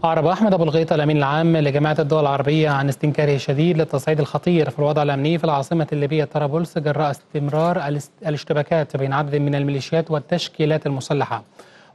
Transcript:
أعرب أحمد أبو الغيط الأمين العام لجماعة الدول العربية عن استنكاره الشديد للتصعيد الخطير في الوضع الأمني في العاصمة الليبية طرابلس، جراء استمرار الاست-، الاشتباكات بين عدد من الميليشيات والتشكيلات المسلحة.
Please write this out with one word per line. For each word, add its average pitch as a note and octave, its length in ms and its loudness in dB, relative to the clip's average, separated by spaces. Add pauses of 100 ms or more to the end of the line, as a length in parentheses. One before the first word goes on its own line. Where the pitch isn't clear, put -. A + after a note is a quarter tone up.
أعرب D#3+ 200 2
أحمد F#3 280 2
أبو E3+ 100 2
الغيط D#3+ 300 0
الأمين D3+ 240 2
العام D#3 400 2
لجماعة D3 420 0
الدول D#3 220 2
العربية C#3+ 480 2
عن C#3 200 0
استنكاره D3 460 0
الشديد D3+ 420 0
للتصعيد D3+ 420 0
الخطير D3+ 500 0
في C3 100 -10
الوضع D3 240 2
الأمني D3 340 0
في D3+ 60 -2
العاصمة D3+ 500 0
الليبية D3 300 0
طرابلس، D3+ 540 -2
جراء D3 340 0
استمرار D#3 760 -2
الاست-، D3 400 -6
الاشتباكات D3+ 720 -2
بين C3+ 160 -2
عدد C#3+ 220 -2
من C#3+ 200 0
الميليشيات C#3+ 560 -2
والتشكيلات D#3 760 -2
المسلحة. C3 580 -4 (520)